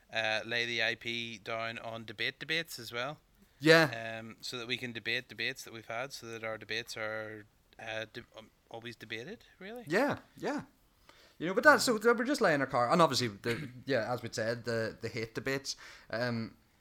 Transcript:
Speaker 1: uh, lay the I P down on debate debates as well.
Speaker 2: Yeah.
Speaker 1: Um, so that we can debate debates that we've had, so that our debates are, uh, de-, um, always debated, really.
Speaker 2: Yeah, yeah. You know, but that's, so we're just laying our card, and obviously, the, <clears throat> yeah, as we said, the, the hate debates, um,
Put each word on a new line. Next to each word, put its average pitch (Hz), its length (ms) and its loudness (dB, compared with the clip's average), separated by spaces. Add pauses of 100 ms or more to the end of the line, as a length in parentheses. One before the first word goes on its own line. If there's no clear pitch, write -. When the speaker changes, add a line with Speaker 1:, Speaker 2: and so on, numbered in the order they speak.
(120)
Speaker 1:
uh, 110 320 0
lay 120 220 0
the 117 160 0
I 113 140 2
P 117 460 -6
down 113 360 -6
on 113 260 -10
debate 113 340 -6
debates 160 400 -4
as 113 140 -12
well. 127 260 -6 (400)
Speaker 2:
Yeah. 127 600 6
Speaker 1:
Um, 113 200 -12
so - 180 -8
that 117 80 -6
we 123 100 -2
can 120 160 -6
debate 117 360 -4
debates 117 360 -6
that - 80 -14
we've 110 140 -14
had, 123 260 -6
so - 140 -12
that 113 180 -8
our 110 140 -4
debates 110 380 -6
are, 107 500 -6 (320)
uh, 110 340 -6
de-, 120 100 -10 (160)
um, 110 120 -18 (200)
always 113 260 -10
debated, 117 480 -10 (140)
really. 220 280 -14
Speaker 2:
Yeah, 220 300 2 (220)
yeah. 247 240 -4 (760)
You 156 100 -6
know, 185 60 -2
but 247 100 2
that's, 285 200 10
so 247 100 4
we're 233 300 4
just 269 180 0
laying 156 180 6
our 131 60 2
card, 123 260 2
and 175 100 8
obviously, 123 260 4
the, 113 480 -4
<clears throat> 117 100 -18
yeah, 117 260 2
as 120 100 -2
we 113 100 -6
said, 113 320 -2
the, 113 360 -2
the 113 80 -6
hate 113 260 -6
debates, 135 420 -4 (340)
um, 117 420 -2 (280)